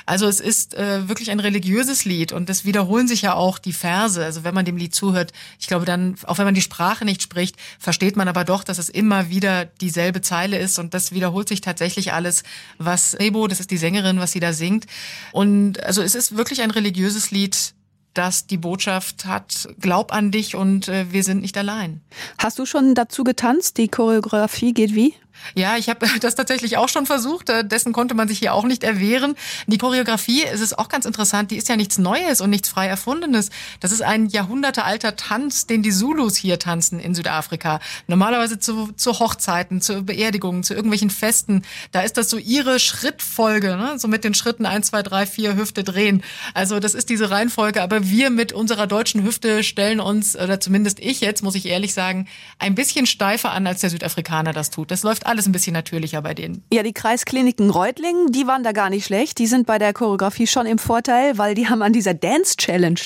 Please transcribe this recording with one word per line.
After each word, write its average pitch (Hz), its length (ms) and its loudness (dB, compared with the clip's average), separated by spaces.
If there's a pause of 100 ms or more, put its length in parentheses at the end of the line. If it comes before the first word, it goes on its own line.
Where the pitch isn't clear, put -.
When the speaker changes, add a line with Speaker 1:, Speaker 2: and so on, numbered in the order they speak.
Speaker 1:
Also 190 200 2
es 202 140 2
ist, - 320 -2
äh, 196 340 -4
wirklich 214 240 -6
ein 208 80 0
religiöses 208 680 0
Lied 165 260 -2
und 175 160 -4
es 190 160 -2
wiederholen 202 420 2
sich 233 140 0
ja 190 140 2
auch 185 240 0
die 175 160 -6
Verse. 180 500 0
Also 160 180 -8
wenn 175 120 -4
man 190 100 2
dem 175 140 -4
Lied 175 160 -6
zuhört, 185 380 0 (280)
ich - 60 -12
glaube 175 180 0
dann, 185 300 0 (100)
auch - 140 -4
wenn 202 80 4
man 196 80 4
die 190 80 4
Sprache 190 420 -2
nicht 196 160 -2
spricht, 180 360 -4 (220)
versteht 190 380 0
man 190 100 2
aber 180 180 0
doch, 190 200 0
dass 175 140 -6
es 175 100 -6
immer 196 400 2
wieder 185 380 0
dieselbe 180 560 -2
Zeile 185 360 0
ist 190 200 -2
und 170 160 -8
das 180 180 -2
wiederholt 185 380 -2
sich 202 100 -2
tatsächlich 180 540 -4
alles, 175 280 -2 (360)
was 175 340 0
Ebo, 214 360 2
das 190 120 -4
ist 185 100 -10
die 185 60 -2
Sängerin, 185 420 2
was 180 140 -2
sie 180 80 -4
da 170 140 0
singt. 180 320 0 (460)
Und 202 520 2
also 196 160 0
es 185 140 0
ist 233 240 -4
wirklich 240 240 -2
ein 220 80 0
religiöses 202 600 0
Lied, 196 440 -2 (400)
das 180 340 -2
die 196 80 -2
Botschaft 185 720 -4
hat, - 420 -6 (100)
„Glaub 190 340 0
an 208 200 0
dich 214 240 -2
und, 190 320 2
äh, 185 240 -2
wir 190 100 2
sind 196 180 2
nicht 202 160 -6
allein.“ 202 440 -4 (380)
Speaker 2:
Hast - 200 -2
du 262 80 -4
schon 262 300 4
dazu 240 260 0
getanzt? 254 540 2
Die 226 100 4
Choreografie 226 880 2
geht 214 220 4
wie? 247 180 6 (400)
Speaker 1:
Ja, 190 220 2
ich 233 120 -4
hab 233 120 -2
<laughs> 226 200 2
das 233 140 2
tatsächlich 247 440 0
auch 240 100 4
schon 294 180 0
versucht. 285 420 -2
Äh, 226 160 2
dessen 226 280 0
konnte 240 240 0
man 220 100 2
sich 208 140 -2
hier 208 140 2
auch 208 100 2
nicht 247 180 0
erwehren. 226 540 2 (320)
Die 208 100 4
Choreografie, 247 640 0
es 214 180 -2
ist 220 160 -2
auch - 120 -2
ganz 277 180 -2
interessant, 208 460 0
die 214 40 -6
ist - 120 -4
ja 240 80 2
nichts 202 200 0
Neues 240 440 2
und 196 100 2
nichts 202 180 0
frei 190 200 -2
Erfundenes. 240 640 -2 (280)
Das 180 140 -2
ist 220 100 0
ein 220 240 2
jahrhundertealter 214 880 -2
Tanz, 254 540 -4
den 220 160 2
die 214 80 2
Zulus 233 440 2
hier 175 220 0
tanzen 170 400 -2
in 175 160 -4
Südafrika. 160 640 -2 (300)
Normalerweise 220 500 2
zu, 220 380 -4
zu 240 240 0
Hochzeiten, 185 600 0
zu 196 220 -2
Beerdigungen, 190 640 -2
zu 196 100 -2
irgendwelchen 208 360 2
Festen. 208 520 2 (300)
Da 180 80 2
ist 208 160 0
das 226 140 0
so 233 60 0
ihre 254 440 2
Schrittfolge, 214 960 0
ne? 262 240 -2
So 226 80 -2
mit 220 160 2
den 208 100 2
Schritten 233 320 0
eins, 202 220 0
zwei, 208 160 -2
drei, 196 200 0
vier, 202 300 -2
Hüfte 202 300 -2
drehen. 196 400 2 (280)
Also 196 280 0
das 208 140 0
ist - 160 -4
diese 214 200 0
Reihenfolge. 214 500 0
Aber 190 300 0
wir 254 200 4
mit 233 220 0
unserer 214 360 0
deutschen 214 340 0
Hüfte 214 400 0
stellen 214 380 0
uns, 202 340 0
oder 190 240 0
zumindest 196 400 2
ich 262 220 -4
jetzt, 208 240 -2
muss 190 100 -2
ich 190 120 -4
ehrlich 190 280 -2
sagen, 185 320 -2 (320)
ein 196 160 0
bisschen 269 320 0
steifer 220 460 0
an, 185 160 -2
als 185 140 -4
der 185 80 2
Südafrikaner 160 640 -4
das 151 180 -4
tut. 156 200 -8
Das 185 140 -2
läuft 220 240 0
alles 220 160 0
ein 196 80 4
bisschen 180 220 0
natürlicher 160 480 -4
bei 156 100 -6
denen. 165 400 -10
Speaker 2:
Ja, 226 100 4
die 214 120 -4
Kreiskliniken 247 720 2
Reutlingen, 285 640 2
die 262 140 2
waren 262 160 0
da 226 100 0
gar 202 160 2
nicht 196 160 -2
schlecht. 208 320 0
Die 226 100 2
sind 240 200 4
bei 220 120 4
der 208 140 2
Choreografie 196 540 0
schon 247 180 2
im 226 140 2
Vorteil, 240 580 2
weil 208 180 2
die 226 140 2
haben 226 140 2
an 208 100 6
dieser 196 220 4
Dance 240 420 2
Challenge 175 500 2